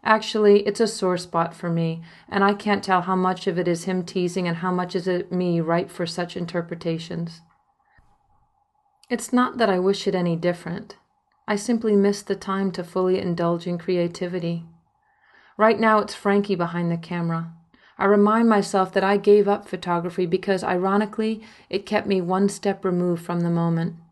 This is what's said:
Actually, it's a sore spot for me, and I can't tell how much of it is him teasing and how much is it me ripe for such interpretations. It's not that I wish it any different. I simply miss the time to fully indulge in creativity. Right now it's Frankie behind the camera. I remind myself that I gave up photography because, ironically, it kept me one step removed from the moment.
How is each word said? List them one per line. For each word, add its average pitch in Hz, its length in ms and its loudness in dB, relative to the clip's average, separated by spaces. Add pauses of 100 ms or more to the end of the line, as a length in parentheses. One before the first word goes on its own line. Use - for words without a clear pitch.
Actually, 208 640 4
it's 202 140 -2
a 226 80 2
sore 185 300 -2
spot 170 360 -4
for - 160 -8
me, 165 320 -2 (280)
and 196 120 -2
I 202 120 2
can't 202 280 -2
tell 185 200 2
how 185 160 -2
much 185 300 0
of 175 120 -2
it 175 80 0
is 170 160 -2
him 185 200 -2
teasing 175 440 -2
and 170 100 -2
how 180 140 -2
much 180 240 -4
is 185 140 -2
it 180 200 -2
me 180 300 0
ripe 165 320 0
for 175 140 -6
such 170 320 -8
interpretations. 170 1040 -8 (1700)
It's 240 240 -6
not 247 240 2
that 226 120 4
I 185 80 2
wish 196 300 0
it 196 80 -2
any 175 220 0
different. 175 580 -6 (520)
I 214 80 -2
simply 220 400 0
miss 202 260 4
the 196 140 -4
time 196 380 -4
to 175 100 -6
fully 185 360 0
indulge 170 460 -2
in 175 140 -4
creativity. 175 880 -4 (880)
Right 220 220 4
now 220 180 4
it's 208 160 -2
Frankie 202 400 2
behind 170 380 -2
the 170 60 -2
camera. 165 540 -4 (460)
I 196 80 0
remind 208 420 6
myself 196 460 2
that 196 100 2
I 202 140 4
gave 202 300 6
up 202 200 0
photography 175 600 -4
because, 185 360 -2
ironically, 208 760 0 (260)
it 196 200 -6
kept 208 180 -2
me 196 160 0
one 185 280 2
step 196 360 -4
removed 175 400 0
from 175 140 -4
the 170 100 0
moment. 170 460 0 (160)